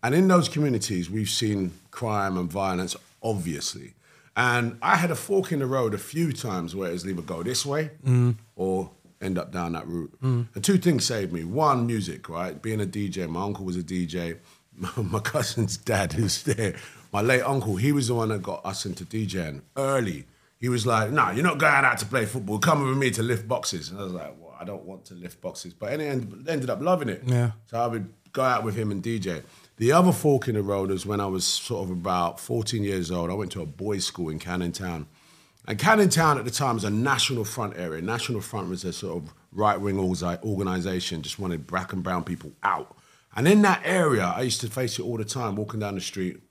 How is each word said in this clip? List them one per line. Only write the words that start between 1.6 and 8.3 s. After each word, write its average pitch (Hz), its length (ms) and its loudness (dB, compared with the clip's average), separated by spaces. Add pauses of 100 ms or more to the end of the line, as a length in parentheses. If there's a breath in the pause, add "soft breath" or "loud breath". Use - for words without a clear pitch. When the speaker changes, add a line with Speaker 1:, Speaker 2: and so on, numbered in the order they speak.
Speaker 1:
crime 101 480 -2
and 90 140 -2
violence, 92 440 -2 (280)
obviously. 82 680 -4 (420 soft breath)
And 120 480 2
I 190 140 6
had 170 120 2
a 156 60 0
fork - 360 0
in 151 80 0
the 135 60 0
road 123 300 0
a - 20 -4
few 156 340 -2
times 90 440 -4
where 92 160 -4
it's 87 140 -6
either 90 180 -4
go 82 180 -6
this 127 240 -2
way 147 240 -2 (160)
Speaker 2:
Mm. 123 300 6 (200)